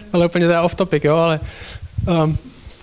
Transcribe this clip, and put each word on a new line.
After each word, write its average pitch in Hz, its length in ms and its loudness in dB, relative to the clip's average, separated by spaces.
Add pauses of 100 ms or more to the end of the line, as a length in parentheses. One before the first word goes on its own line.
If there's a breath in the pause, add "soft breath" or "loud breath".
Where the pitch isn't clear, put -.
(120)
ale 170 140 4
úplně 175 200 2
teda 170 160 2
off 175 120 0
topic, 170 300 -2
jo, 151 120 4
ale, 165 240 2 (840 loud breath)
um, 156 140 0 (440 loud breath)